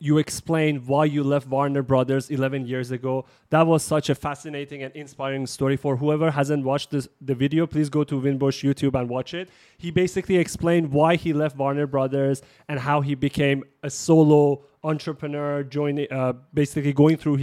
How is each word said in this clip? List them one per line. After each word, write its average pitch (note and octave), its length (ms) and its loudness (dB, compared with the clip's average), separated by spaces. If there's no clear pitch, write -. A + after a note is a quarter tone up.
you D3+ 100 4
explained D3+ 680 -2
why C#3 200 2
you D3 180 0
left C#3 240 0
Warner C#3 340 0
Brothers C3 480 0
eleven C3+ 420 -2
years B2+ 180 -6
ago. C3 340 -4
That D#3+ 180 4
was E3 160 4
such D#3 280 0
a C#3+ 40 0
fascinating C#3+ 680 -8
and C3 120 -10
inspiring C3+ 520 -6
story. C3+ 380 -2
For C#3 120 0
whoever D3+ 340 0
hasn't C#3+ 400 0
watched C#3+ 200 -4
this, C#3+ 180 -4
the C3+ 120 -4
video, D#3 220 2
please D3+ 220 -2
go D3 220 0
to C#3 100 -2
Winbush C#3 380 0
YouTube C#3 320 0
and B2 80 -4
watch B2+ 320 -6
it. F#3 80 -12
He F3 120 -8
basically F#3 460 0
explained E3+ 560 2
why D#3+ 240 4
he D#3+ 160 -2
left D3 240 -2
Warner C#3 300 -2
Brothers C3+ 560 0
and D3 100 -6
how D3 120 2
he C#3+ 140 -2
became C#3 500 0
a D3 60 -10
solo D3 760 4
entrepreneur, D3 800 -6
joining, C#3+ 500 -4
uh, C3 220 -2
basically C#3+ 400 0
going D3 240 6
through D3+ 260 -2